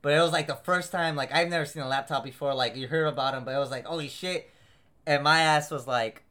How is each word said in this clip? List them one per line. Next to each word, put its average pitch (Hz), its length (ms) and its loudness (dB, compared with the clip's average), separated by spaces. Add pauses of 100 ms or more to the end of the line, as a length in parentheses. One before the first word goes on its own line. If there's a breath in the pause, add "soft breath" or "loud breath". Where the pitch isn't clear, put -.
But 143 120 2
it 156 80 6
was, 170 120 4
like, 156 140 0
the 143 80 -4
first 180 360 -2
time, 165 240 0
like, 135 180 -4
I've 170 160 2
never 165 160 0
seen 147 180 -10
a 131 40 -6
laptop 135 360 -2
before. 139 300 -4
Like, 127 220 0
you 131 120 -6
heard 160 200 0
about 135 280 -2
'em, 127 100 -8
but 131 80 -6
it 139 60 0
was 135 120 -2
like, 127 140 -8
"Holy 156 220 -6
shit." - 420 -6 (560 soft breath)
And 143 180 2
my 156 180 6
ass 151 300 4
was 131 160 -8
like 117 440 -2